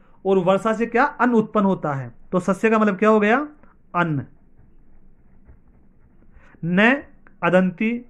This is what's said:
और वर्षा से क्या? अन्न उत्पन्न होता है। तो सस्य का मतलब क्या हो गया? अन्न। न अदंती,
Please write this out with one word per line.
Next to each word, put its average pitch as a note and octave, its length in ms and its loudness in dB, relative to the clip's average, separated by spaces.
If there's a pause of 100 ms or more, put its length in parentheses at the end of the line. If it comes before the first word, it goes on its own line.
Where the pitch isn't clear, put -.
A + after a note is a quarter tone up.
(260)
और F#3+ 140 2
वर्षा F#3+ 340 0
से A3 120 -4
क्या? A#3 180 0
अन्न B3 300 0
उत्पन्न G#3+ 320 0
होता F3+ 280 -2
है। B2+ 180 -10 (200)
तो F3+ 80 -2
सस्य G3 300 -2
का A3 100 2
मतलब G#3 180 0
क्या G#3 120 2
हो A3 100 4
गया? G#3+ 180 2 (560)
अन्न। E3 320 -2 (2500)
न F#3 280 2 (500)
अदंती, F#3 520 0 (160)